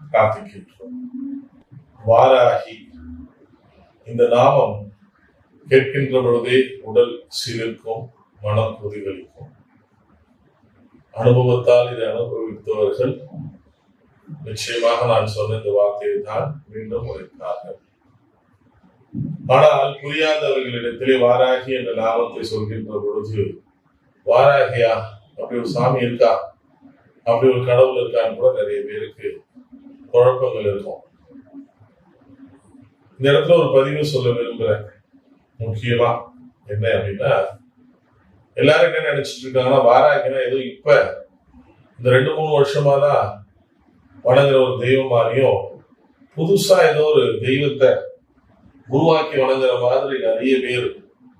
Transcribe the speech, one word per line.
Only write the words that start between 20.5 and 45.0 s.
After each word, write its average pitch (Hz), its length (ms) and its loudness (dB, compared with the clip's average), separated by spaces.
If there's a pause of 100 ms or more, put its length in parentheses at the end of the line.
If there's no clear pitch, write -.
வாராகி 127 540 2
என்ற 120 200 -4
நாமத்தை 113 500 -2
சொல்கின்ற 107 640 -8
பொழுது, 104 560 -6 (640)
"வாராகியா, 120 680 4 (460)
அப்படி 120 220 -8
ஒரு 117 80 -6
சாமி 127 340 0
இருக்கா, 113 560 0 (680)
அப்படி 120 300 2
ஒரு 123 120 -2
கடவுள் 127 300 4
இருக்கான்னு" 113 400 -2
கூட 127 260 0
நிறைய 104 200 -4
பேருக்கு - 600 -12 (720)
குழப்பங்கள் 120 520 2
இருக்கும். 101 360 -6 (2250)
இந்த 139 140 2
இடத்துல 160 280 6
ஒரு 147 140 2
பதிவு 147 320 2
சொல்ல 120 360 -2
விரும்புறேன். 113 440 -4 (720)
முக்கியமா 117 640 -2 (440)
என்ன 107 240 -4
அப்படின்னா, 101 560 -2 (1080)
எல்லாரும் 160 400 4
என்ன 156 160 -4
நினைச்சிட்டு 139 360 -6
இருக்காங்கன்னா, 131 340 2
வாராகினா 131 680 2
ஏதோ 131 100 -4
இப்ப 131 600 0 (840)
இந்த 120 120 -2
ரெண்டு 139 260 2
மூணு 151 260 0
வருஷமா 139 380 0
தான் 139 480 0 (760)
வணங்குற 131 440 4
ஒரு 113 120 -4
தெய்வம் 131 280 2